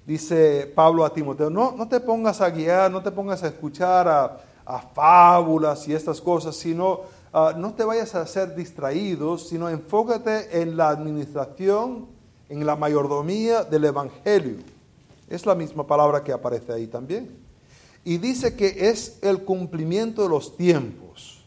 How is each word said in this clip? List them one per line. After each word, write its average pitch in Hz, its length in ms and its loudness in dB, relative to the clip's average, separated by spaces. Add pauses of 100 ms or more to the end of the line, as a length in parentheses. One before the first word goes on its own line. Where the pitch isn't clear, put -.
dice 151 680 2
Pablo 160 300 6
a 147 80 -2
Timoteo, 147 360 -2
"No, 226 220 0
no 220 160 -8
te 247 140 0
pongas 226 400 -2
a 180 80 4
guiar, 175 420 2
no 185 100 -6
te 190 100 -6
pongas 196 320 -6
a 165 40 -4
escuchar 175 600 0
a, 143 340 2 (240)
a 123 140 -8
fábulas 160 1080 6
y 147 60 -4
estas 156 280 -4
cosas, 160 340 -2
sino, 170 460 -4 (320)
ah, 160 220 2
no 190 180 -8
te 226 100 -4
vayas 220 320 -2
a 165 100 -2
ser 180 300 -6
distraído, 160 840 -4
sino 165 320 -8
enfócate 214 920 -2
en 165 160 -4
la 160 120 2
administración, 151 1160 -4 (400)
en 147 180 -8
la 151 120 0
mayordomía 151 880 0
del 156 180 2
evangelio". 143 720 0 (720)
Es - 180 -10
la 202 80 4
misma 156 320 -4
palabra 147 380 4
que 143 80 -6
aparece 120 400 -6
ahí 117 160 -6
también. 139 500 -10 (680)
Y 170 140 -2
dice 247 360 -2
que 190 340 0
es - 320 -4
el 190 220 0
cumplimiento 190 800 -2
de 185 60 0
los 147 260 -2
tiempos 151 800 -2 (120)